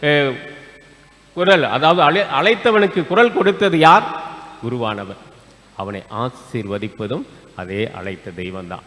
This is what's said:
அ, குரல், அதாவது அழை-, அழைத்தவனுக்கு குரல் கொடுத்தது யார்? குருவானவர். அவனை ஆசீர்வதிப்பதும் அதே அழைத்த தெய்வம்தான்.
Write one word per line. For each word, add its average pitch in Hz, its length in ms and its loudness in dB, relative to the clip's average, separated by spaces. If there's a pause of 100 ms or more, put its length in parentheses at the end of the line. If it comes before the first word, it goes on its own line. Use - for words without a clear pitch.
அ, 147 260 2 (1040)
குரல், 175 280 4
அதாவது 147 400 2
அழை-, 165 240 4 (140)
அழைத்தவனுக்கு 202 680 2
குரல் 226 260 4
கொடுத்தது 190 460 0
யார்? 165 440 4 (400)
குருவானவர். 107 540 -6 (600)
அவனை 98 340 -10
ஆசீர்வதிப்பதும் 110 1120 -8 (320)
அதே 98 360 -6
அழைத்த 95 460 -12
தெய்வம்தான். 90 500 -12